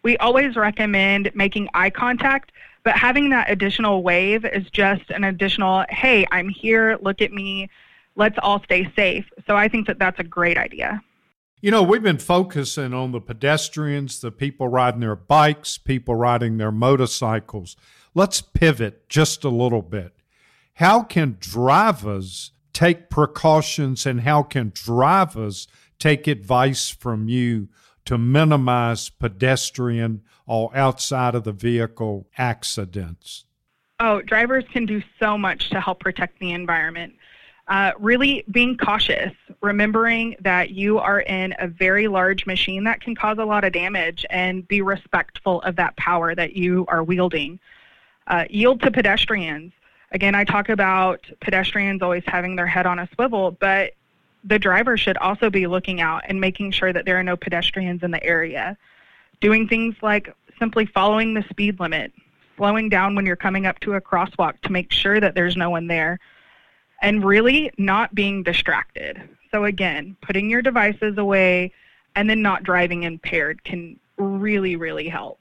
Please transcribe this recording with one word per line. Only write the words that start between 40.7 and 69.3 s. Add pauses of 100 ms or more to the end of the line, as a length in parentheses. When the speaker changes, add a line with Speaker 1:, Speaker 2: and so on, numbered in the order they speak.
Speaker 1:
you
are
in
a
very
large
machine
that
can
cause
a
lot
of
damage,
and
be
respectful
of
that
power
that
you
are
wielding. (680)
Uh,
yield
to
pedestrians. (400)
Again,
I
talk
about (140)
pedestrians
always
having
their
head
on
a
swivel,
but (500)
the
driver
should
also
be
looking
out
and
making
sure
that
there
are
no
pedestrians
in
the
area. (600)
Doing
things
like (280)
simply
following
the
speed
limit, (460)
slowing
down
when
you're
coming
up
to
a
crosswalk
to
make
sure
that
there's
no
one
there, (800)
and
really
not
being
distracted. (320)